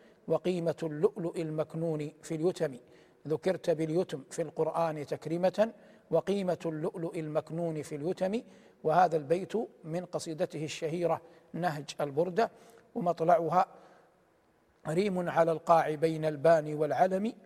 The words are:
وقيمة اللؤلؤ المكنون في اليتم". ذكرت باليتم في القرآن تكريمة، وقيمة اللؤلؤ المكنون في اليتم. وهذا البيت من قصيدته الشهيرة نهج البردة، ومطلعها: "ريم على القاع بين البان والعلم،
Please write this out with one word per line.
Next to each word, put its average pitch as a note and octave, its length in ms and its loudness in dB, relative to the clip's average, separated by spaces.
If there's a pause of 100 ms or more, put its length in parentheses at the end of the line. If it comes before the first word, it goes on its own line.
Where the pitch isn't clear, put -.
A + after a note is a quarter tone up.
(280)
وقيمة E3 560 0
اللؤلؤ E3 580 0
المكنون D#3 680 -4 (100)
في - 140 -6
اليتم". D#3 420 -2 (500)
ذكرت D#3+ 420 0
باليتم D#3+ 600 -2
في - 120 -6
القرآن D#3 640 -2
تكريمة، F3+ 680 0 (380)
وقيمة F3+ 540 0
اللؤلؤ E3 540 -4
المكنون D#3 640 -4
في D3 140 -8
اليتم. F#3 460 -2 (420)
وهذا D#3+ 340 4
البيت D3+ 360 0 (300)
من E3+ 220 -6
قصيدته D#3+ 580 -6
الشهيرة E3 580 -2 (320)
نهج D#3 360 -4 (120)
البردة، E3+ 500 0 (440)
ومطلعها: E3+ 680 4 (1200)
"ريم F3+ 420 0
على E3 220 4
القاع D#3 440 4
بين D#3 300 0
البان D3+ 480 4
والعلم، F3 600 2 (120)